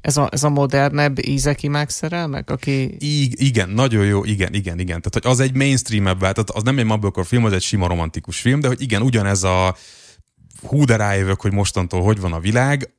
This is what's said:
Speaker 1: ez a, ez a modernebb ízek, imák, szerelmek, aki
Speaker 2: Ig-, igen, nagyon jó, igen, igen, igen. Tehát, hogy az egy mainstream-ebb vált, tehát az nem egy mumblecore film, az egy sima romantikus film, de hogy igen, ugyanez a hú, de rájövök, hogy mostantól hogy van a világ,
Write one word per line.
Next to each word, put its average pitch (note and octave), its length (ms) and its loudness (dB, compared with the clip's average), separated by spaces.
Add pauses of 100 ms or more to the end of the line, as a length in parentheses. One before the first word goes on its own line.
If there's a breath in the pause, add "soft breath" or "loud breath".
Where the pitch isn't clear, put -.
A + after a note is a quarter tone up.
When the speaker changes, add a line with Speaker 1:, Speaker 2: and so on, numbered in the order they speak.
Speaker 1:
ez C#3 160 -2
a, C#3+ 160 2
ez C#3 120 -2
a D3+ 40 4
modernebb C#3+ 800 0
ízek, C#3 360 0
imák, D3 280 -2
szerelmek, D#3+ 600 -6
aki C3+ 480 -2
Speaker 2:
Ig-, C#3+ 420 -2
igen, A2+ 280 2
nagyon A2 360 2
jó, G2+ 200 2
igen, G2 300 -2
igen, F#2 240 -4
igen. F2 240 -4
Tehát, - 100 -4
hogy A2+ 200 -2
az B2 80 4
egy C3 160 2
mainstream-ebb G#2+ 640 0
vált, F#2+ 140 0
tehát G#2+ 160 -2
az A2+ 120 -4
nem C3 160 0
egy A#2+ 60 2
mumblecore G2+ 420 0
film, A#2+ 180 2
az G#2+ 80 2
egy F#2 100 0
sima F#2+ 240 0
romantikus E2+ 540 -4
film, C3 200 2
de C#3 80 0
hogy B2 120 -2
igen, A2 220 -2
ugyanez G2+ 400 2
a F#2 340 2 (840 loud breath)
hú, D3 220 2
de A#2 120 4
rájövök, G2 440 0
hogy G2 120 -2
mostantól F#2+ 500 -2
hogy G#2 180 2
van F2+ 120 -2
a E2 80 -6
világ, B2 580 0